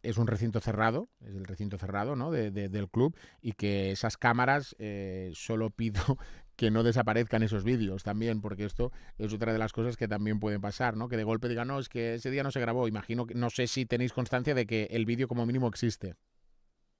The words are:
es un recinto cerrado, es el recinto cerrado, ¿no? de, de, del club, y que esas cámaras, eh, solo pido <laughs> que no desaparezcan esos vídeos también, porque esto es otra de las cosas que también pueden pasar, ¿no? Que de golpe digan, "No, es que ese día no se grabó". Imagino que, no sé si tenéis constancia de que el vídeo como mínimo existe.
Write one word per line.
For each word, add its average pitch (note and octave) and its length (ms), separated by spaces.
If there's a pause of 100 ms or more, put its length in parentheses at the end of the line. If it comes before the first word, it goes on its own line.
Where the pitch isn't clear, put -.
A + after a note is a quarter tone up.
es A2+ 140
un A#2 100
recinto G#2+ 320
cerrado, A2+ 500 (160)
es G2+ 100
el F#2+ 100
recinto G2 340
cerrado, G2+ 360
¿no? C3 140
de, A2+ 220
de, G2 180
del G2 180
club, C3+ 300 (240)
y A2 120
que G2 380
esas A2 240
cámaras, B2+ 640
eh, F#2+ 560
solo A2 380
pido G#2+ 300
<laughs> - 540
que A2+ 140
no A2+ 140
desaparezcan A2+ 580
esos G#2 220
vídeos G#2 400
también, G#2+ 380
porque G2+ 240
esto A#2+ 260 (260)
es G#2+ 160
otra A2 200
de A2 40
las A2 160
cosas A#2 240
que A2 100
también G#2 320
pueden G#2 220
pasar, G#2+ 340
¿no? A#2+ 140
Que A#2+ 80
de A2 60
golpe A2+ 260
digan, A#2+ 200
"No, C#3 100
es B2+ 100
que A#2 260
ese A#2 140
día C3+ 140
no C3+ 80
se C3+ 80
grabó". A#2+ 280
Imagino A2+ 380
que, A#2 80
no A#2+ 160
sé B2 160
si B2 220
tenéis B2 260
constancia B2+ 400
de A#2+ 140
que A2 240
el A2+ 140
vídeo A#2+ 220
como A#2+ 200
mínimo B2+ 200
existe. G#2+ 460 (880)